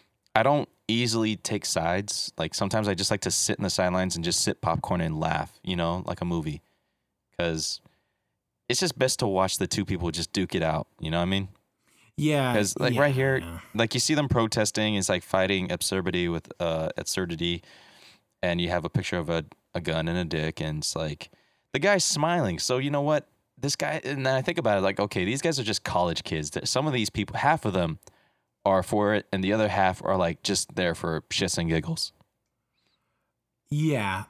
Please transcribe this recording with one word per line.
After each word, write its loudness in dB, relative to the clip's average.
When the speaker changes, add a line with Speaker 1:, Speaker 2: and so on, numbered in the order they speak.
Speaker 1:
I 6
don't 2
easily 2
take -4
sides. -2
Like, -4
sometimes 0
I 2
just 0
like 0
to -2
sit 0
in -8
the 0
sidelines 2
and -4
just 0
sip 0
popcorn 0
and -2
laugh, -2
you -4
know, 0
like -4
a -4
movie. -2
'Cause -2
it's 0
just -2
best 2
to 0
watch 2
the 0
two -2
people -2
just -4
duke 0
it 0
out, 0
you -6
know 0
what 2
I 0
mean? 0
Speaker 2:
Yeah, 2
Speaker 1:
'Cause, 2
like, 0
Speaker 2:
yeah, 2
Speaker 1:
right 4
here, 2
Speaker 2:
yeah. -8
Speaker 1:
like, 2
you 0
see 2
them 2
protesting, 2
it's 0
like 2
fighting 2
absurdity 0
with, -4
uh, -2
absurdity, -4
and 2
you 0
have 0
a -4
picture -2
of -4
a, 0
a -6
gun -2
and 0
a -2
dick, -4
and -4
it's -4
like, -6
the 0
guy's 2
smiling, 0
so 0
you -2
know 0
what? 0
This -4
guy, -2
and -4
then 2
I 2
think -2
about 4
it, 2
like, 2
okay, 0
these -2
guys 0
are -2
just -2
college 0
kids. -4
Th-, -6
some 0
of 0
these 0
people, -4
half 2
of 0
them 0
are 4
for 2
it, 0
and -2
the 2
other 2
half 2
are, 2
like, 0
just -2
there 0
for -2
shits -2
and 0
giggles. -2
Speaker 2:
Yeah, 0